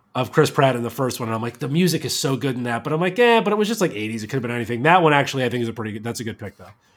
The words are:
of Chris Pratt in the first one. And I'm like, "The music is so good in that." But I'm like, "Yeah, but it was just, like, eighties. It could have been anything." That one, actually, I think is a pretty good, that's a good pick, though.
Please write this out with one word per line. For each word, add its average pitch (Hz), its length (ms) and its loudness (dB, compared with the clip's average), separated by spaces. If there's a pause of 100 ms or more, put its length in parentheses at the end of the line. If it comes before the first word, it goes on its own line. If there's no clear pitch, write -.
(140)
of 127 180 -4
Chris 143 180 4
Pratt 135 240 4
in 120 80 -4
the 117 80 -4
first 127 300 -4
one. 117 80 -4
And 113 80 -2
I'm 113 60 -6
like, 117 160 -8
"The - 100 -6
music 165 360 2
is - 140 -4
so 135 180 0
good 123 200 -4
in 123 80 -6
that." 117 180 -4
But 143 100 -6
I'm 156 80 0
like, 185 180 -2
"Yeah, 233 220 6
but 202 120 0
it 208 40 2
was 208 120 0
just, 220 120 -4
like, 156 120 2
eighties. 107 320 -6
It 107 40 -10
could 135 80 -4
have 117 60 -2
been 117 100 -4
anything." 120 300 -4
That 175 200 6
one, 156 100 6
actually, 139 320 2
I 120 40 0
think 120 140 -2
is 113 60 -2
a 113 40 -6
pretty 110 200 -8
good, 107 100 -10
that's 117 180 -8
a 113 40 -10
good 110 140 -8
pick, 98 180 -14
though. 92 140 -20 (260)